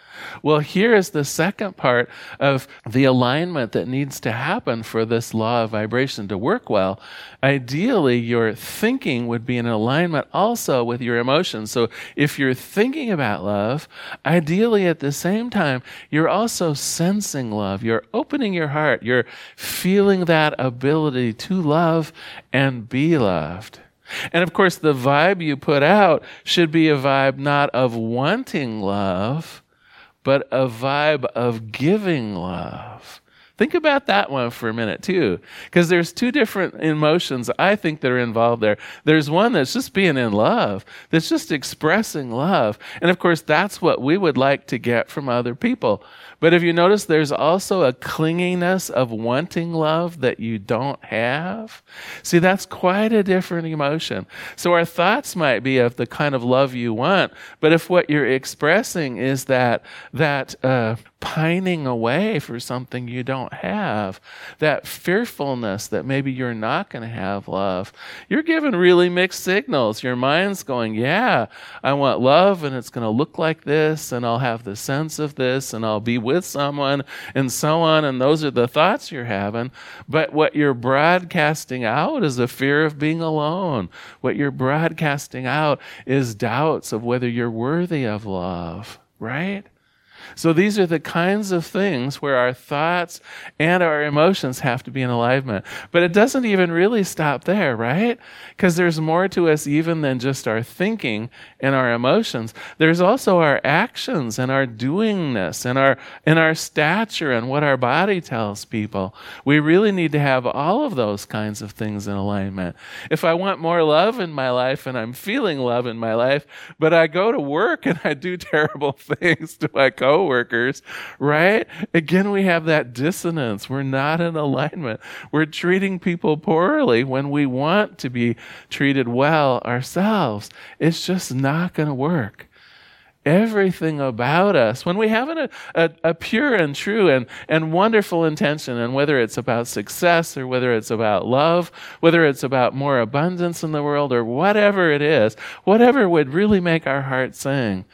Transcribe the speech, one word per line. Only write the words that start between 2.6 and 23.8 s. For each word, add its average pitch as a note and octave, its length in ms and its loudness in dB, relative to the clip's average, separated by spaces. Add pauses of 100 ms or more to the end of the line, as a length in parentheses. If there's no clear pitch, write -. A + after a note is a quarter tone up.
the B2+ 160 2
alignment C3 680 2
that G#2 160 -2
needs C3+ 320 -4
to A#2+ 120 -4
happen B2 500 -4
for A2+ 220 -4
this A2+ 300 -2
law A2+ 300 0
of G#2+ 60 -4
vibration A2 580 -4
to G2 100 -4
work D#3+ 320 -4
well. F#2+ 300 0 (420)
Ideally, C#3 760 2
your A#2 360 0
thinking G#3 720 -2
would A#2 200 -6
be B2 120 -2
in A#2 80 -2
alignment C3 640 0
also E3+ 520 0
with A#2+ 160 -4
your A#2+ 180 -2
emotions. B2 520 0
So A#2 180 0 (280)
if C#3+ 220 0
you're C3 160 0
thinking B3+ 560 -2
about A2 340 -2
love, G#2 440 -2 (360)
ideally F3+ 640 2
at E3 140 0
the C#3+ 120 -2
same G#3+ 380 -2
time, D3 320 0 (280)
you're D3+ 180 2
also F3+ 460 0
sensing E3 760 -2
love. G#2 320 -2
You're A2+ 220 0 (100)
opening B3+ 400 -2
your D#3+ 140 -2
heart. D3 340 2
You're A#2+ 240 2 (300)
feeling G3 720 2
that D#3 320 4
ability C3 760 0
to F#3 260 -4
love D#3+ 520 2 (400)
and B2+ 360 0
be D3+ 300 2
loved. F2+ 640 -2 (520)